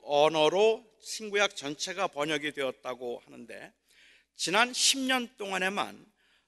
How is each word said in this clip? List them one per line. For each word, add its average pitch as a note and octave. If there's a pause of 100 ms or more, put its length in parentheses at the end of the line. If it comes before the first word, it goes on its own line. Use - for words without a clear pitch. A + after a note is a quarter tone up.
언어로 D#3 (180)
신구약 G3+
전체가 E3+
번역이 D3
되었다고 B2+
하는데 A#2+ (640)
지난 A3+
십 -
년 B3+
동안에만 F#3 (440)